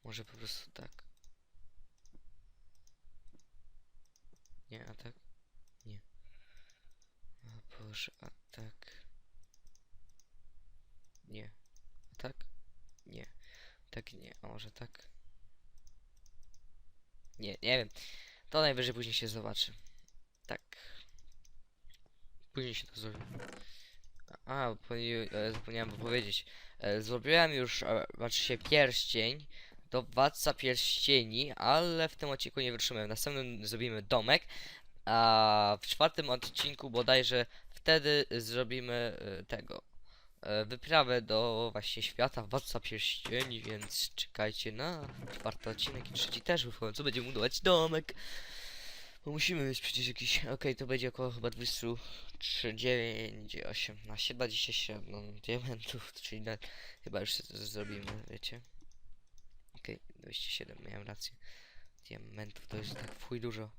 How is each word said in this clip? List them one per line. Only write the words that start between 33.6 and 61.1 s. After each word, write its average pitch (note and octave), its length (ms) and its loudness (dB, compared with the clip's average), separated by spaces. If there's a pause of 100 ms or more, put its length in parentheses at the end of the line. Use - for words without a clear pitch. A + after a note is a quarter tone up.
zrobimy A2 340 -2
domek, B2 420 6 (640)
a G#2+ 760 10
w - 60 -6
czwartym D3+ 420 4
odcinku C#3 600 -2
bodajże B2+ 560 8 (260)
wtedy D3 600 6
zrobimy, A#2+ 840 0 (220)
e, G2 40 -8
tego, - 380 -6 (600)
e, G#2+ 240 2
wyprawę B2 560 6
do A2+ 500 2
właśnie G#2+ 320 -2
świata - 400 2
Władca A#2+ 360 0
Pierścieni, A2+ 840 -2
więc G#2+ 540 -2
czekajcie - 560 -2
na C#3+ 380 -4 (240)
czwarty - 360 -4
odcinek B2+ 400 -2
i - 40 -8
trzeci - 280 0
też, E3+ 240 4
bo A#2+ 60 -4
w - 80 -8
końcu A2 240 -2
będziemy B2 240 0
budować A#2+ 340 2
domek. D#3+ 520 6 (1120)
Bo D3 60 -2
musimy D#3 320 4
mieć C3+ 180 0
przecież - 260 0
jakiś, B2 380 2
okej, C3 300 0
to C3+ 120 -4
będzie B2+ 200 2
około B2 240 -2
chyba A#2 180 -2
dwudziestu A#2 480 0 (420)
trzy, - 360 0
dziewięć, A2+ 800 0
osiemnaście, - 800 -2
dwadzieścia A#2 400 0
siedem G#2 600 -2
diamentów, A#2 800 -4
czyli - 280 -6
na, G#2+ 160 -2 (460)
chyba G2 160 -2
już G#2 140 0
z-, - 200 -4
zrobimy, G#2 760 -6
wiecie. A#2+ 320 -8 (1120)
Okej, - 260 -10 (160)
dwadzieścia - 340 -8
siedem, - 280 -6 (100)
miałem G#2 200 -8
rację. - 280 -8 (720)